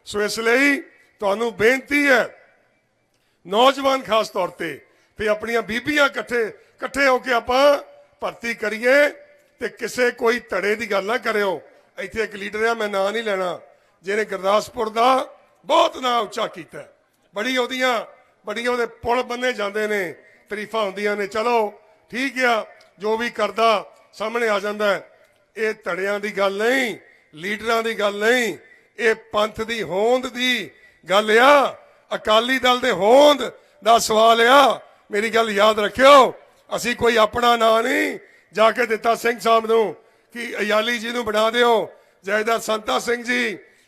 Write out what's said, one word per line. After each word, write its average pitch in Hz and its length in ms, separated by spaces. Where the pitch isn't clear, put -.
ਸੋ 208 160
ਇਸ 208 180
ਲਈ 262 400
ਤੁਹਾਨੂੰ 214 360
ਬੇਨਤੀ 262 500
ਹੈ, 240 220
ਨੌਜਵਾਨ 269 560
ਖਾਸ 214 280
ਤੌਰ 185 200
ਤੇ, 156 280
ਵੀ 214 80
ਆਪਣੀਆਂ 220 360
ਬੀਬੀਆਂ 254 440
ਇਕੱਠੇ, 247 360
ਇਕੱਠੇ 254 640
ਹੋ 262 120
ਕੇ 254 140
ਆਪਾਂ 254 460
ਭਰਤੀ 220 320
ਕਰੀਏ, 247 540
ਤੇ 233 100
ਕਿਸੇ 247 420
ਕੋਈ 240 280
ਧੜੇ 196 240
ਦੀ 220 160
ਗੱਲ 190 140
ਨਾ 220 140
ਕਰਿਓ। 208 420
ਇੱਥੇ 196 240
ਇੱਕ 208 120
ਲੀਡਰ 208 300
ਆ, 233 100
ਮੈਂ 214 140
ਨਾਂ 196 240
ਨਹੀਂ 226 100
ਲੈਣਾ, 190 380
ਜਿਹਨੇ 208 200
ਗੁਰਦਾਸਪੁਰ 202 680
ਦਾ 254 440
ਬਹੁਤ 320 300
ਨਾਂ 247 240
ਉੱਚਾ 214 280
ਕੀਤਾ। 151 380
ਬੜੀ 240 220
ਉਹਦੀਆਂ, 247 480
ਬੜੀਆਂ 226 240
ਉਹਦੇ 240 160
ਪੁਲ 240 200
ਬੰਨੇ 240 300
ਜਾਂਦੇ 208 340
ਨੇ, 208 160
ਤਾਰੀਫਾਂ 208 340
ਹੁੰਦੀਆਂ 202 320
ਨੇ। 208 100
ਚਲੋ 220 460
ਠੀਕ 254 320
ਆ, 226 200
ਜੋ 214 180
ਵੀ 233 140
ਕਰਦਾ 214 540
ਸਾਹਮਣੇ 226 360
ਆ 208 120
ਜਾਂਦਾ 208 260
ਹੈ। 185 220
ਇਹ 220 180
ਧੜਿਆਂ 196 360
ਦੀ 208 120
ਗੱਲ 196 260
ਨਹੀਂ, 233 380
ਲੀਡਰਾਂ 214 480
ਦੀ 226 120
ਗੱਲ 202 240
ਨਹੀਂ, 220 380
ਇਹ 220 160
ਪੰਥ 214 300
ਦੀ 226 200
ਹੋਂਦ 220 460
ਦੀ 240 420
ਗੱਲ 214 300
ਆ, 262 380
ਅਕਾਲੀ 226 480
ਦਲ 247 220
ਦੇ 254 120
ਹੋਂਦ 247 580
ਦਾ 226 180
ਸਵਾਲ 226 420
ਆ। 247 380
ਮੇਰੀ 208 200
ਗੱਲ 226 200
ਯਾਦ 208 300
ਰੱਖਿਓ, 247 540
ਅਸੀਂ 214 260
ਕੋਈ 233 220
ਆਪਣਾ 233 380
ਨਾਂ 226 260
ਨਹੀਂ 277 360
ਜਾ 214 160
ਕੇ 233 160
ਦਿੱਤਾ 220 280
ਸਿੰਘ 233 260
ਸਾਹਿਬ 226 260
ਨੂੰ 220 280
ਕਿ 233 260
ਅਯਾਲੀ 214 380
ਜੀ 226 140
ਨੂੰ 240 120
ਬਣਾ 214 260
ਦਿਓ, 233 380
ਜਥੇਦਾਰ 214 360
ਸੰਤਾ 214 380
ਸਿੰਘ 233 260
ਜੀ 233 340